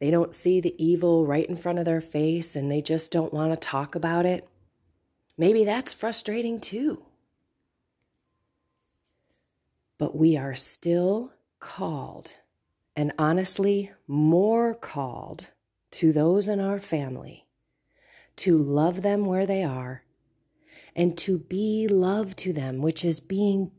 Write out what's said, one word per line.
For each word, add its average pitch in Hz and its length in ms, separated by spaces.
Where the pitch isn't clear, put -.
they 143 100
don't 170 240
see 185 260
the 170 220
evil 165 440
right 143 220
in 180 80
front 175 220
of 170 80
their 165 140
face 160 540
and 143 160
they 147 120
just 160 280
don't 165 220
want 156 200
to 160 40
talk 143 380
about 170 320
it? 180 200
Maybe 214 260
that's 226 300
frustrating 226 640
too. 233 440
But 147 180
we 160 220
are 135 160
still 180 800
called, - 760
and 147 220
honestly, 190 760
more 190 680
called - 760
to 160 200
those 170 380
in 202 100
our 196 220
family 135 640
to 170 200
love 156 460
them 202 240
where 185 180
they 190 180
are 127 420
and 175 220
to 190 180
be 214 500
love 196 500
to 185 180
them, 131 260
which 160 240
is 165 160
being 196 580